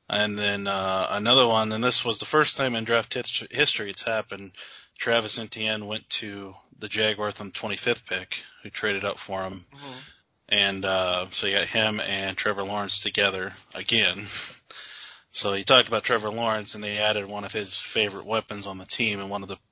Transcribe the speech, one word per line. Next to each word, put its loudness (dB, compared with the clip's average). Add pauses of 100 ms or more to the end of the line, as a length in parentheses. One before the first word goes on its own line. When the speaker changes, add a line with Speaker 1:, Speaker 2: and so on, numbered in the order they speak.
Speaker 1:
And 0
then, 0
uh, 0
another 6
one, 4
and 0
this 4
was 0
the -2
first 4
time 0
in -2
draft 2
hist-, -4
history 2
it's -8
happened. -4 (460)
Travis 2
Etienne -4
went -8
to -6 (240)
the -8
Jaguars 0
on -8
the -14
twenty-fifth -2
pick, -6 (200)
who -12
traded -2
up -2
for -4
him. -10
Speaker 2:
Mm-hmm. -14 (560)
Speaker 1:
And, 4
uh, 2
so -2
you 2
got 2
him 2
and -2
Trevor 0
Lawrence 2
together 0 (200)
again. 2
<laughs> -6 (960)
So 2
you -2
talked 8
about 0
Trevor 2
Lawrence, -2
and -8
they -4
added 2
one -6
of -8
his -4
favorite -2
weapons -2
on -6
the -12
team -2
and -6
one -4
of -12
the -8 (120)